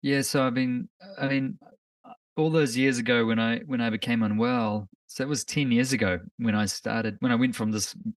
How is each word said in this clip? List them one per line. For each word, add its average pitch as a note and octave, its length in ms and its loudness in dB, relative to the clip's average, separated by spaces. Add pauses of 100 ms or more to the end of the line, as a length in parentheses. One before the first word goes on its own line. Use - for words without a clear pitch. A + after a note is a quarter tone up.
Yeah, C#3 200 2
so C3 240 2
I've B2 80 0
been, B2+ 340 0 (300)
I C3+ 100 0
mean, C3+ 300 -2 (460)
uh, - 80 -20 (240)
all D#3+ 140 2
those C#3+ 260 2
years C3 220 2
ago A#2+ 280 2
when A2+ 120 2
I, A2+ 220 0
when C3 200 -4
I A#2 100 0
became A2+ 320 -2
unwell, G#2+ 640 0 (200)
so - 140 -8
it C3+ 60 -4
was D3 160 -2
ten C#3 260 0
years B2 220 4
ago G2 280 0 (180)
when A2+ 160 0
I G#2+ 120 2
started, A2 540 -4
when B2 120 2
I A#2 40 2
went B2 180 2
from A2 160 -2
this G#2+ 240 -4 (240)